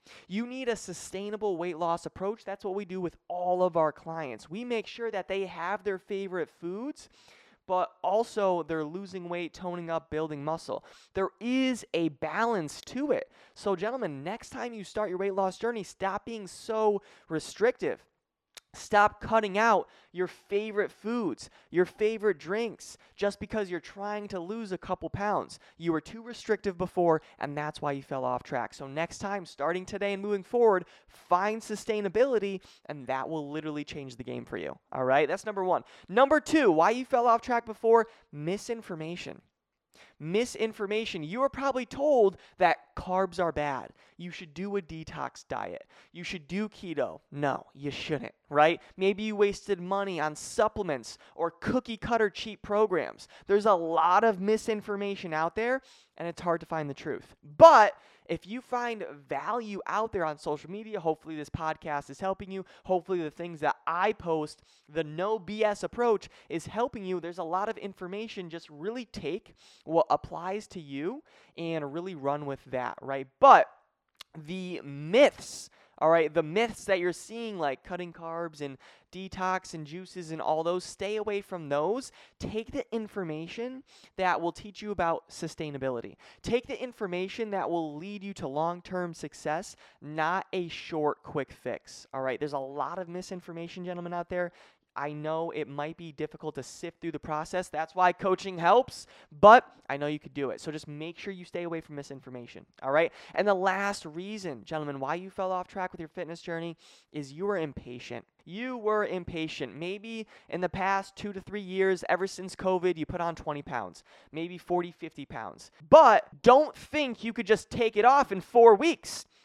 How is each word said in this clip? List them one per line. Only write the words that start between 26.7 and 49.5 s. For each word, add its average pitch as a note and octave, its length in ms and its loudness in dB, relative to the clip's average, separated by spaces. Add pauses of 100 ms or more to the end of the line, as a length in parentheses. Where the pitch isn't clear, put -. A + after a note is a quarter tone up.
before, F3 420 2 (180)
and C#3+ 160 -6
that's D3+ 280 -6
why C#3+ 100 0
you C#3 100 -6
fell C3 220 -4
off B2+ 180 0
track. A#2+ 300 -4
So C#3 140 -14
next D3+ 320 -6
time, G3 260 -6
starting E3+ 400 -2
today G3+ 300 -4
and G3 80 -6
moving G3+ 200 -2
forward, G#3+ 440 4 (200)
find G#3 540 0
sustainability, G#3 1040 0 (240)
and C#3+ 220 -12
that C3 200 -2
will D3+ 220 -6
literally D3+ 340 -6
change C3+ 320 -12
the B2 80 -12
game B2 220 -8
for - 100 -8
you, D2+ 220 -8 (120)
all C3 140 -4
right? C3+ 240 4
That's F#3 160 -4
number G3+ 200 -4
one. D#3+ 200 0 (240)
Number C#4 320 6
two, C#4 320 6
why E3+ 200 6
you B3+ 120 -6
fell A#3+ 220 2
off A#3 160 6
track A#3 240 -2
before, A3+ 400 6 (260)
misinformation. F3 1120 -8 (760)
Misinformation. G#3 1040 -2
You G3 160 -4
were C#4 80 2
probably C4 360 -2
told C4 520 4 (220)
that E3+ 180 4 (200)
carbs F#3 460 -2
are E3 80 2
bad. C#3+ 400 -4 (260)
You F3 140 -12
should D#3 240 -16
do G3+ 220 -4
a G3 60 -2
detox D#3 680 -10
diet. G2+ 360 -8 (280)
You F3 100 -14
should D#3 240 -10
do G3+ 220 -2
keto. C#3+ 520 -4 (120)
No, C#3+ 420 -2
you C#3 160 -8
shouldn't, C3 440 -6 (140)
right? D3+ 320 6 (160)
Maybe G3 280 0
you G#3+ 100 -4
wasted G3+ 460 0